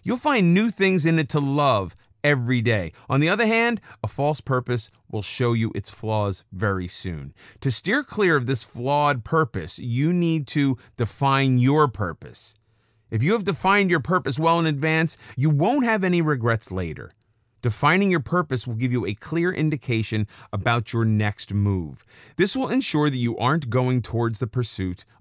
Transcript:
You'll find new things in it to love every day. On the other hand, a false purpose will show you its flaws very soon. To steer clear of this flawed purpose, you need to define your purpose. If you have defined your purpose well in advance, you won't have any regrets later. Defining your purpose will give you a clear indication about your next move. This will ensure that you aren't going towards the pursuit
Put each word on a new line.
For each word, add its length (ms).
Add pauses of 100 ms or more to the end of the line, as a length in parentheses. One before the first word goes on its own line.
You'll 140
find 380
new 160
things 340
in 140
it 120
to 100
love 540 (300)
every 380
day. 300 (160)
On 120
the 80
other 180
hand, 340 (220)
a 60
false 320
purpose 500 (180)
will 140
show 300
you 220
its 160
flaws 600
very 360
soon. 460 (260)
To 100
steer 340
clear 320
of 100
this 180
flawed 600
purpose, 540
you 340
need 360
to 300 (180)
define 640
your 300
purpose. 680 (560)
If 120
you 100
have 120
defined 460
your 100
purpose 380
well 200
in 80
advance, 500 (200)
you 140
won't 340
have 200
any 180
regrets 480
later. 400 (500)
Defining 500
your 100
purpose 460
will 80
give 180
you 140
a 80
clear 380
indication 760 (240)
about 400
your 120
next 500
move. 500 (320)
This 180
will 140
ensure 420
that 60
you 200
aren't 340
going 320
towards 360
the 80
pursuit 580 (160)